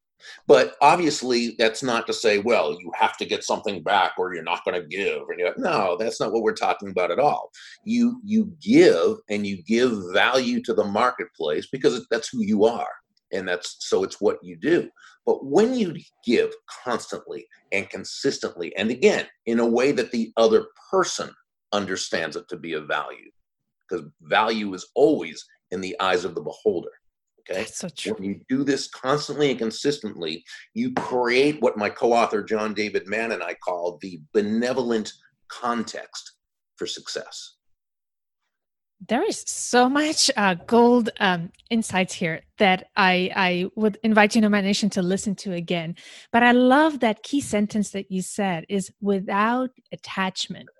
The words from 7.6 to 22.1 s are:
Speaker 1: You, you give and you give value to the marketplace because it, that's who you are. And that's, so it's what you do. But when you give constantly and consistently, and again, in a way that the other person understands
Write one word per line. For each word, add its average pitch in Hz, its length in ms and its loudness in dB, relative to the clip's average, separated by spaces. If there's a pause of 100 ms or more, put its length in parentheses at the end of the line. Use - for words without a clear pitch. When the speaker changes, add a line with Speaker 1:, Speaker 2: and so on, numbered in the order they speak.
Speaker 1:
You, 120 400 0
you 107 220 0 (140)
give 110 580 6 (100)
and 104 180 -4
you 98 160 -6
give 120 300 2 (220)
value 120 480 2
to 117 120 -4
the 104 100 2
marketplace 98 840 -2
because 127 240 0
it, 117 160 -6
that's 113 180 -2
who 120 140 -4
you 104 220 2
are. 107 240 0 (420)
And 92 160 -6
that's, 90 340 -6
so 95 240 0
it's - 160 -8
what 101 220 0
you 87 140 -16
do. 131 320 0 (380)
But - 180 0
when 202 300 2
you 190 200 -2 (300)
give 98 280 2 (320)
constantly 90 600 -8 (260)
and 98 180 -4
consistently, - 840 -6
and 156 140 0
again, 196 360 2 (180)
in 117 160 0
a 117 60 2
way 120 260 2
that 123 200 -4
the 113 260 -4
other 110 280 4 (240)
person 170 400 0 (420)
understands 90 640 -4